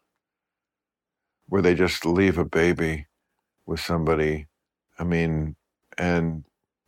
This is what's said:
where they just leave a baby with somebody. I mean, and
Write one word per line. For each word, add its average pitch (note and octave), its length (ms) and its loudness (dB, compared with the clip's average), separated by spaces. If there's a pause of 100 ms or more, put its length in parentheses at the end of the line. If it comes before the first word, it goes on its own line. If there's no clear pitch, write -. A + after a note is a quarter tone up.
(1500)
where F#2+ 140 2
they F2+ 140 4
just F2 300 0
leave F2 320 2
a E2+ 80 0
baby D#2+ 640 0 (580)
with E2 140 -6
somebody. D#2 680 -2 (500)
I E2+ 60 -8
mean, E2 520 -2 (420)
and E2 460 -2 (440)